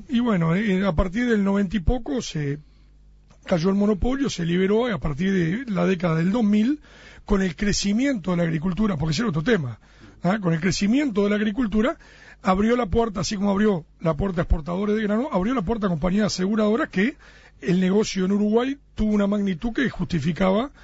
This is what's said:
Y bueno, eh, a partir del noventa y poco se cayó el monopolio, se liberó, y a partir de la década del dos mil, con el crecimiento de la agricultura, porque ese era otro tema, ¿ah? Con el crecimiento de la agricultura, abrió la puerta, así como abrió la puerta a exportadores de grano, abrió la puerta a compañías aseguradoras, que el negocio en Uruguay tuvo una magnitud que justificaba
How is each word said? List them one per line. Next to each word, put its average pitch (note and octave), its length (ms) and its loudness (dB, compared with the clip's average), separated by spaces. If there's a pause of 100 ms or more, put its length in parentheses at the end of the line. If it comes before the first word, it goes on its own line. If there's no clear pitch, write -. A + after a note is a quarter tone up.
Y A#3+ 120 0
bueno, F3 340 2
eh, G3 280 0
a F#3+ 100 0
partir G3+ 360 0
del G#3 140 2
noventa G3 340 0
y F3+ 40 -2
poco B3 400 -2
se C#3+ 360 -4 (880)
cayó F3+ 240 0
el G3 60 2
monopolio, G#3+ 540 0
se E3+ 160 -4
liberó, G3 440 0
y - 20 -2
a F3 60 -4
partir E3 360 -2
de F#3+ 380 -2
la F3 140 0
década F3 300 0
del E3+ 160 0
dos A#3+ 120 2
mil, G#3+ 360 2 (460)
con G3 160 2
el F#3 140 -2
crecimiento G#3 760 -2
de E3+ 60 0
la F3 60 0
agricultura, E3+ 540 -2
porque D#3+ 160 -2
ese F3+ 80 -2
era A#3+ 80 0
otro D#3 140 -2
tema, D#3 360 0 (440)
¿ah? F#3+ 160 0
Con F3 140 0
el D#3+ 60 -2
crecimiento G3+ 640 0
de G3+ 60 2
la G#3 80 0
agricultura, G#3+ 600 0 (460)
abrió G3+ 320 2
la B3 100 0
puerta, A3 360 0
así G#3+ 140 -4
como G3+ 160 0
abrió G3 340 2 (140)
la D#3+ 160 0
puerta D#3+ 260 -2
a - 20 0
exportadores F3+ 520 0
de A3 80 -2
grano, A3 280 0
abrió G#3 220 0
la B3 100 0
puerta G#3+ 240 -2
a - 20 2
compañías F3+ 380 0
aseguradoras, G#3+ 640 0
que G#3 280 0 (440)
el F#3 180 2
negocio F#3+ 460 2
en F#3+ 60 0
Uruguay A3 460 0 (180)
tuvo G#3+ 180 0
una G3+ 140 2
magnitud G3+ 460 -2
que C4 160 0
justificaba F#3 800 -2 (120)